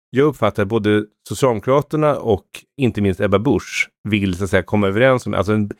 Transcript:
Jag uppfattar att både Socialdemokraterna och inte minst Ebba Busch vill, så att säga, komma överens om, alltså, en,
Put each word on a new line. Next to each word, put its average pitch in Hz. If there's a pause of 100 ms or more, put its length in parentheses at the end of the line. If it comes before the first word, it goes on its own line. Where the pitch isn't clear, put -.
(100)
Jag 135
uppfattar 113
att 98
både 104 (240)
Socialdemokraterna 135
och - (300)
inte 113
minst 95
Ebba 101
Busch - (200)
vill, 98
så 98
att 90
säga, 92
komma 104
överens 123
om, 101
alltså, 95
en, 104